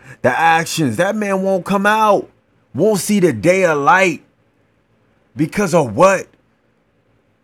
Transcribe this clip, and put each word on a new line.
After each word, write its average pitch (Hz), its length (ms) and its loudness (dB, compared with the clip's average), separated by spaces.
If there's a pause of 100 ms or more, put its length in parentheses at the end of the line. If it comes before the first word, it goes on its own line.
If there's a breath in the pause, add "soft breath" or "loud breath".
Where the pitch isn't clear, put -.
(220 loud breath)
the 127 160 0
actions. 160 600 0
That 196 180 -2
man 196 280 -4
won't 190 220 -2
come 196 200 -2
out, 214 440 0 (440)
won't 190 260 0
see 208 200 -2
the 165 140 2
day 180 320 2
of 156 140 0
light. 170 440 2 (1120)
Because 156 380 -2
of 131 220 0
what? 180 320 2 (1160)